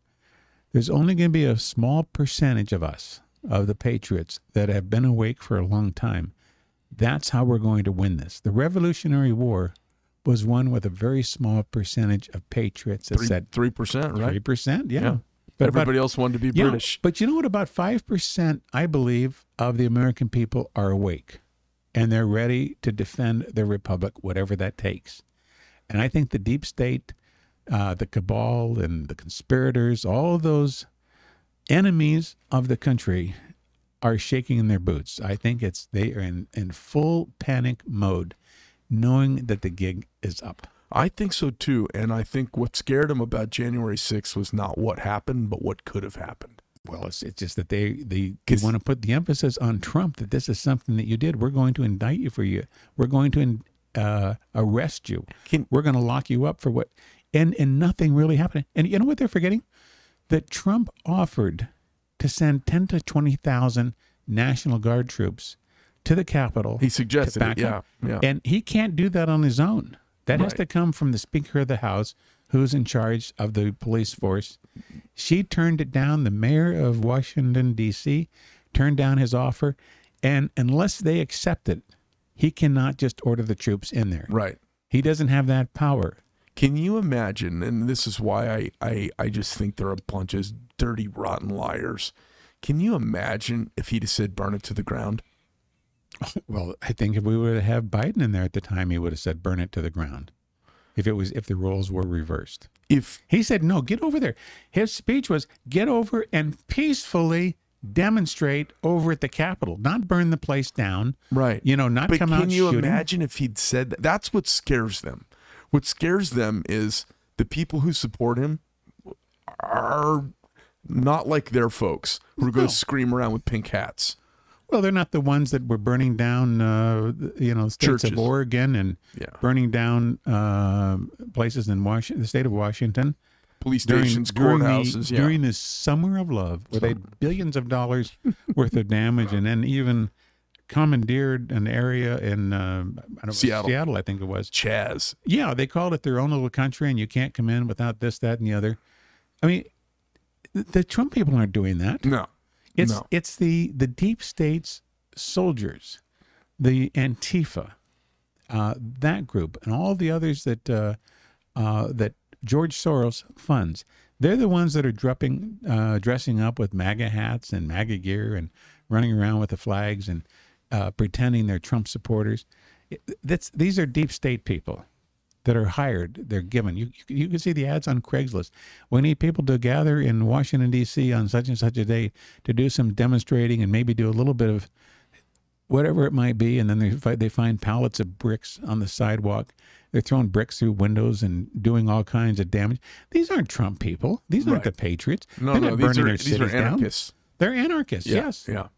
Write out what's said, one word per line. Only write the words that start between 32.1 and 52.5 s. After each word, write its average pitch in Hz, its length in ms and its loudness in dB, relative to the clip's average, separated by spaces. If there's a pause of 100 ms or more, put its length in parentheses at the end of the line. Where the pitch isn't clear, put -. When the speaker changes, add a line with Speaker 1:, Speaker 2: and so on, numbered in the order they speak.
Speaker 1:
of 131 160 2
the 123 100 0
country 92 580 0 (640)
are 117 160 2
shaking 127 400 -2
in 110 100 2
their 104 120 4
boots. 87 440 -4
I 98 120 -4
think 120 260 -2
it's, 95 300 -6
they 110 220 0
are 107 60 -6
in, 90 340 -6
in 92 180 -6
full 165 580 -2 (100)
panic 123 480 -2
mode, 95 480 -2 (540)
knowing 131 560 2
that 110 160 -2
the 95 80 -4
gig 92 380 -4 (160)
is 92 180 -6
up. - 260 -16 (240)
Speaker 2:
I 143 160 2
think 196 260 -4
so 139 180 -2
too, 120 420 0
and 110 180 -2
I 113 120 -2
think 131 340 -4
what 120 180 -2
scared 139 340 0
them 131 120 -2
about 113 280 -4
January 120 480 -4
sixth - 380 -4
was 101 160 -4
not 101 260 -4
what 113 220 -2
happened, 107 500 -4
but 92 120 -6
what 95 240 -6
could 98 180 -6
have 101 120 -10
happened. - 460 -16 (260)
Speaker 1:
Well, 87 180 -10
it's, 90 160 -10
it's - 180 -12
just 90 180 -8
that 92 120 -4
they, 104 240 0
they, - 100 -12 (280)
they 101 40 -12 (120)
Speaker 2:
'Cause 107 160 4
Speaker 1:
wanna 113 160 2
put 127 240 -2
the 107 100 2
emphasis 147 460 0
on 113 200 0
Trump, 160 380 -2
that 101 140 -8
this 131 180 -2
is 107 100 -4
something 123 380 0
that 110 80 -2
you 110 100 -2
did. 139 260 0
We're 123 100 2
going 131 240 2
to 139 80 0
indict 110 360 0
you 143 120 -4
for - 120 -4
you. 98 220 -2 (320)